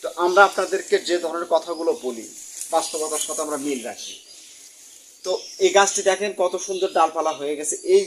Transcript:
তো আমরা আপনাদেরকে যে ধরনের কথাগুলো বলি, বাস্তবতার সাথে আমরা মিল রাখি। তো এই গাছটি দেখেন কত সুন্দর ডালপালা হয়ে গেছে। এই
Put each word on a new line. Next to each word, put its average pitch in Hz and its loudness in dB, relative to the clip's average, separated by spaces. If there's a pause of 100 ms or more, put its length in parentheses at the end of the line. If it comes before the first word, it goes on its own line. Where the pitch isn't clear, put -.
তো 170 -6 (160)
আমরা 180 6
আপনাদেরকে 190 0 (140)
যে 175 2 (100)
ধরনের 170 -4
কথাগুলো 160 0 (140)
বলি, 113 -6 (480)
বাস্তবতার 156 -2
সাথে 156 -6
আমরা 151 -4
মিল 139 -2 (100)
রাখি। - -12 (1120)
তো 180 -2 (340)
এই 180 6
গাছটি 196 4
দেখেন 196 0 (100)
কত 180 2 (140)
সুন্দর 185 -2
ডালপালা 160 2
হয়ে 143 -4
গেছে। 151 -4 (180)
এই 196 8